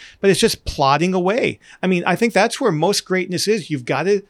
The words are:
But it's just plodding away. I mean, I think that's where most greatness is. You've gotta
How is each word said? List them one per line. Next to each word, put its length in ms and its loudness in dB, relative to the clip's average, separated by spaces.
But 100 4
it's 80 4
just 280 0
plodding 480 0
away. 440 0
I 60 0
mean, 180 0
I 80 0
think 180 0
that's 280 0
where 100 2
most 340 0
greatness 440 -4
is. 220 -2
You've 160 -6
gotta 440 0